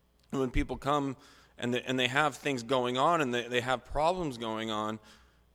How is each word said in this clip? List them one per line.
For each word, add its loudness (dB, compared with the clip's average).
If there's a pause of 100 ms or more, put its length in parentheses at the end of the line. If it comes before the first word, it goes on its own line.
(300)
And -2
when 0
people -2
come -2 (420)
and -2
they, 0
and -2
they 2
have 2
things -4
going 0
on 4
and 0
they, -2
they 2
have -2
problems 0
going -4
on, -2 (560)